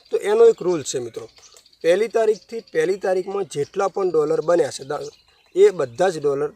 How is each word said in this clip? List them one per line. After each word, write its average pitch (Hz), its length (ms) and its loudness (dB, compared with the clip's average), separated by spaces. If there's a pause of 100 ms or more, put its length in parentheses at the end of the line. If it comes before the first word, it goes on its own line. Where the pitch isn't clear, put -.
(120)
તો - 40 0
એનો 214 280 4
એક 226 180 4
રૂલ 175 200 -2
છે 139 160 -6
મિત્રો, 117 300 -12 (540)
પહેલી 185 260 2
તારીખથી 220 520 -2
પહેલી 170 360 -2
તારીખમાં 190 480 -2
જેટલા 160 440 -4
પણ 190 220 -2
ડોલર 156 300 0
બન્યા 156 300 0
છે - 140 -14
દ-, 147 260 -10 (460)
એ 202 140 8
બધા 160 380 -2
જ 175 100 -4
ડોલર 143 380 -2